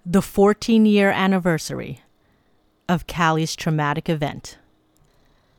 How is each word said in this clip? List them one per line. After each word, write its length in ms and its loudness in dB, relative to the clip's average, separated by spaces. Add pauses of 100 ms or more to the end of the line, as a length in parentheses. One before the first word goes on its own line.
the 160 2
fourteen-year 880 2
anniversary 920 -2 (840)
of 200 -2
Callie's 480 -2
traumatic 540 -4
event. 480 -6 (1000)